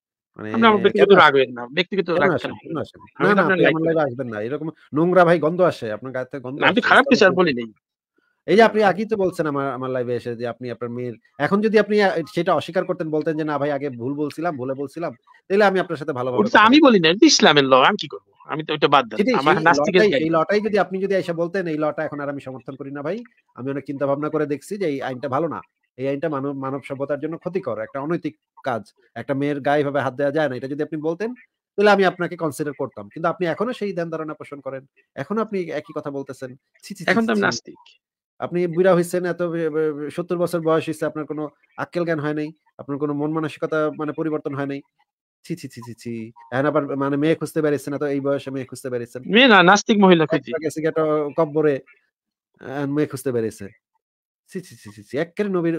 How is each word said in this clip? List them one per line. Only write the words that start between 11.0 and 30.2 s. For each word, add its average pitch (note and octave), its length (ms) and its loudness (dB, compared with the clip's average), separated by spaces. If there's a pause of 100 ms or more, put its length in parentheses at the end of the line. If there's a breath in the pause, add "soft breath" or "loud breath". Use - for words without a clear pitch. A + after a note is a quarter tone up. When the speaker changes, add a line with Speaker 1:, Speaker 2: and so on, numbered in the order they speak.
Speaker 1:
এখন F#3 220 0
যদি G#3+ 180 4
আপনি, G#3 220 2
আ, F3+ 200 0 (120)
সেটা E3+ 200 0
অস্বীকার E3+ 320 -2
করতেন, E3+ 240 -6
বলতেন D3+ 280 -2
যে, D#3 60 -2
"না D3+ 160 -4
ভাই, D3 120 -2
আগে C#3+ 180 -6
ভুল A#2+ 240 -8
বলছিলাম, D3+ 440 -6
ভুলে C3 160 -6
বলছিলাম," C#3+ 400 -10 (360 soft breath)
তাহলে G3+ 160 4
আমি F#3+ 140 2
আপনার E3+ 180 -4
সাথে D3 160 -6
ভালোভাবে B2 260 -2
Speaker 2:
ওটা G#3+ 100 2
তো - 20 -14
Speaker 1:
কথা A#3 80 6
Speaker 2:
আমি A3+ 160 8
Speaker 1:
বলতাম। D4+ 140 8
Speaker 2:
বলি G#3+ 100 6
নাই, D#3+ 120 4
ওটা G#3+ 140 6
ইসলামের D#3 380 6
ল, C3 100 2 (100)
আমি F#3+ 140 4
কি D#3 100 -10
করব? - 200 -16 (180)
আমি D3+ 180 -6
তো D#3 100 -6
ওইটা D3+ 140 0
বাদ C#3+ 200 4
দেন। G#3+ 100 -12
Speaker 1:
সেটাই, A3+ 160 2
Speaker 2:
আমার D#3 220 2
Speaker 1:
সেই D#3+ 80 -2
Speaker 2:
নাস্তিকের E3 380 4
Speaker 1:
লটাই, G#3 100 6
Speaker 2:
গাই। D#3+ 100 2
Speaker 1:
এই D#3+ 80 0
লটাই E3 320 2
যদি G#3 180 -2
আপনি F#3 220 -2
যদি G3 140 -2
এসে E3+ 180 -2
বলতেন, F3 340 -4
এই D3+ 100 -4
লটা D3+ 260 -4
এখন D3 160 -8
আর C#3+ 100 -8
আমি C#3+ 120 -8
সমর্থন C3 340 -14
করি C3+ 160 -14
না C#3+ 120 -10
ভাই। F3 140 -6 (380)
আমি B2+ 160 -8
অনেক C#3 140 -8
চিন্তা C#3 220 -4
ভাবনা D3 220 -2
করে D3+ 160 -2
দেখছি D3 320 -6
যে G3 80 -4
এই C#3 160 -4
আইনটা B2+ 280 -8
ভালো D3+ 180 -2
না। G#2+ 140 -8 (360)
এই C3 100 -6
আইনটা C#3+ 220 -4
মানব, C#3+ 240 -4
মানব C3+ 300 -6
সভ্যতার C#3+ 360 -6
জন্য D#3 180 -8
ক্ষতিকর, E3+ 420 -6
একটা A2 200 -10
অনৈতিক D#3 340 -4 (300)
কাজ। A#2 180 -4 (340)
একটা A#2 180 -6
মেয়ের C#3+ 280 -2
গায়ে D3 200 2
এভাবে C#3 200 -2
হাত C3 120 -2
দেয়া C#3+ 180 -2